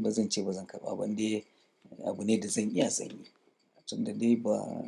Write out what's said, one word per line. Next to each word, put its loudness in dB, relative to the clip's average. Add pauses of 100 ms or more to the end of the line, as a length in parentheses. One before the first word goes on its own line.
ba 2
zan 2
ce 0
ba -2
zan -6
karɓa -6
ba, -2
dai 0 (640)
abu -2
ne 4
da -4
zan 0
iya, 4
zan -4
yi. -14 (640)
Tunda -2
dai 4
ba, 2 (340)